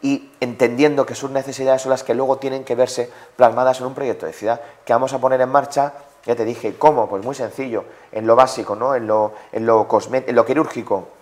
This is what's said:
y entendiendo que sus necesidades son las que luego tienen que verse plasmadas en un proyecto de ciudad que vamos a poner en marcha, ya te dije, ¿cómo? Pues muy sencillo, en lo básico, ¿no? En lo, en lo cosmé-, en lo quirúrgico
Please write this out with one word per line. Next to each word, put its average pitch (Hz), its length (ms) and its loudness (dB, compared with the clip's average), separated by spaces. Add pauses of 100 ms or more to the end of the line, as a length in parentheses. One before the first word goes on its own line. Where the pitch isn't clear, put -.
y 139 380 -4
entendiendo 127 640 2
que 120 120 -10
sus 135 160 -8
necesidades 131 500 0
son 131 80 -4
las 131 140 0
que 117 100 -2
luego 135 240 0
tienen 135 240 -6
que 123 140 -4
verse 123 340 0 (240)
plasmadas 127 460 2
en 127 60 -6
un 131 80 -8
proyecto 127 300 -6
de 80 80 -8
ciudad 113 280 -4 (240)
que - 80 0
vamos 131 200 2
a 135 60 -4
poner 131 220 2
en 127 80 2
marcha, 139 460 0 (300)
ya 117 120 -2
te 113 80 -2
dije, 117 340 -6
¿cómo? 139 300 4
Pues 101 160 -8
muy 131 100 -6
sencillo, 120 480 -6 (300)
en 110 120 -6
lo 113 120 6
básico, 120 400 4
¿no? 127 180 -2
En 117 140 -4
lo, 107 240 2 (180)
en 113 160 -4
lo 113 220 4
cosmé-, 117 400 0
en 120 80 0
lo 117 100 6
quirúrgico 120 640 -4 (140)